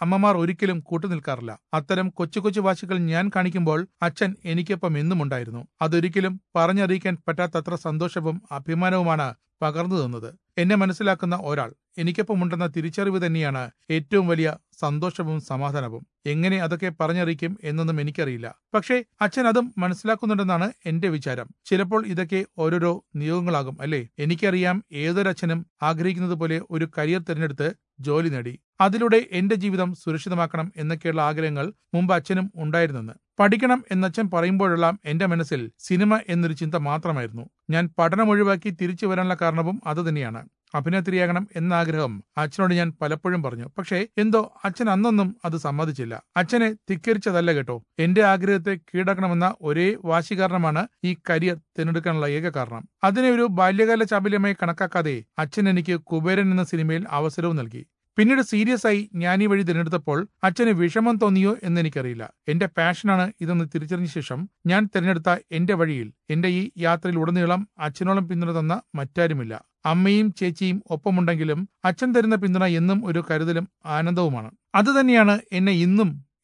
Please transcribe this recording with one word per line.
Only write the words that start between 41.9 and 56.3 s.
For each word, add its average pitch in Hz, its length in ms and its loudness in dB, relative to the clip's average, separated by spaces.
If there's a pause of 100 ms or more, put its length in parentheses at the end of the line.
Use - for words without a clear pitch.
അച്ഛനോട് 180 380 0
ഞാൻ 170 180 0
പലപ്പോഴും 156 500 -2
പറഞ്ഞു. 120 240 -6 (120)
പക്ഷേ 190 280 -2 (120)
എന്തോ 220 220 4 (240)
അച്ഛൻ 214 260 -2
അന്നൊന്നും 202 540 2
അത് 170 120 -4
സമ്മതിച്ചില്ല. 143 640 -4 (140)
അച്ഛനെ 220 360 2
ധിക്കരിച്ചതല്ല 190 800 0
കേട്ടോ. 123 240 -4 (220)
എന്റെ 180 240 4
ആഗ്രഹത്തെ 196 520 2
കീഴടക്കണമെന്ന 185 880 0
ഒരേ 170 420 0
വാശി 165 300 0
കാരണമാണ് 180 540 0 (160)
ഈ 180 120 -2 (140)
കരിയർ 170 260 2
തിരഞ്ഞെടുക്കാനുള്ള 160 720 -2
ഏക 151 240 -2
കാരണം. 120 340 -6 (200)
അതിനെ 240 260 4
ഒരു 240 200 4
ബാല്യകാല 202 540 4
ചാബല്യമായി 202 580 0
കണക്കാക്കാതെ 170 540 0 (220)
അച്ഛൻ 180 300 0
എനിക്ക് 180 320 2
കുബേരൻ 185 500 0